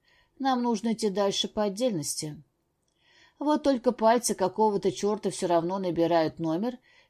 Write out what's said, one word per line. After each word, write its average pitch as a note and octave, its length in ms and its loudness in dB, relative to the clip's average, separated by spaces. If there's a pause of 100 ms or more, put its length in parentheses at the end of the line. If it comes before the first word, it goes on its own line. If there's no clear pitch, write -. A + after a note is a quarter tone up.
(400)
Нам C4 240 0
нужно A#3 300 0
идти G#3+ 160 -2
дальше G3+ 380 -2
по G#3+ 160 -4
отдельности. F#3 800 -4 (960)
Вот D4+ 240 2
только B3+ 280 2
пальцы A3+ 420 2
какого-то G3 580 0
чёрта G3+ 380 -2
всё F3+ 180 -4
равно F3 300 2
набирают E3 640 0
номер, F3 400 -4 (300)